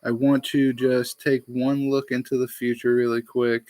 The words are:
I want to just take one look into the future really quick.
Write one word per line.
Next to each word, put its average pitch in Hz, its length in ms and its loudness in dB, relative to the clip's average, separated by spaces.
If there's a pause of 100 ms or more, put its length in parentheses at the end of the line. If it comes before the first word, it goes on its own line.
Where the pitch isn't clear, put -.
I 120 100 -6
want 135 340 2
to 135 260 2
just 123 480 0
take 135 260 0
one 135 440 -2
look 135 200 -2
into 127 280 -4
the 127 100 0
future 120 460 -2
really 120 280 0
quick. 117 480 -2